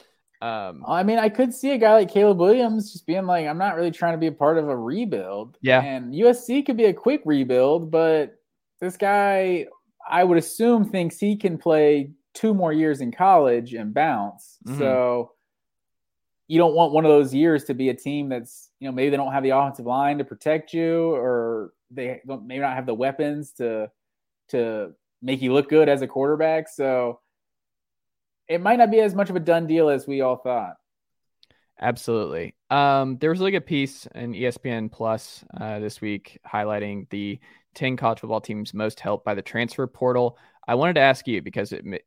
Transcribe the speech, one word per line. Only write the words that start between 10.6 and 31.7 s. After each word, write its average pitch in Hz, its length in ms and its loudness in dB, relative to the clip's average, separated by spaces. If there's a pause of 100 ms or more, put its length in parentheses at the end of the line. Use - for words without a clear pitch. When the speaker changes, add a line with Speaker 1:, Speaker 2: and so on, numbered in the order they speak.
Speaker 2:
thinks 175 320 -4
he 208 180 -2
can 175 220 -4
play 151 540 2 (200)
two 220 220 0
more 175 180 0
years 151 300 0
in 120 100 -4
college 131 640 4
and 107 180 -8
bounce. 123 640 -4 (100)
Speaker 1:
Mm-hmm. 135 120 -8
Speaker 2:
So 127 540 0 (1160)
you 160 120 0
don't 165 160 4
want 160 180 4
one 156 120 4
of 156 60 6
those 139 240 6
years 151 300 2
to 135 100 -6
be 131 160 -2
a 143 40 0
team 143 340 -8
that's, 123 500 -12
you 135 100 -12
know, 127 40 -8
maybe 135 180 0
they 139 60 0
don't 139 160 -4
have 139 100 -2
the 135 80 0
offensive 135 360 0
line 139 320 -2
to - 60 -4
protect 156 480 -4
you, 165 420 0
or 117 580 -2 (180)
they 127 360 -10
don't, 123 200 -12
maybe 127 140 -10
not 131 160 -2
have 127 100 -8
the 120 80 -2
weapons 143 580 -4
to, 110 380 -6 (580)
to 110 440 -4 (280)
make 131 220 -4
you 127 100 0
look 143 160 2
good 151 200 6
as 135 140 2
a 127 60 -4
quarterback. 156 600 0
So 127 520 -2 (1300)
it 170 120 -2
might 220 180 2
not 220 120 6
be 220 100 4
as 208 140 4
much 190 160 0
of 180 60 -2
a 170 40 -2
done 165 280 0
deal 160 200 4
as 139 200 0
we 135 140 -2
all 127 140 0
thought. 117 380 -6 (1040)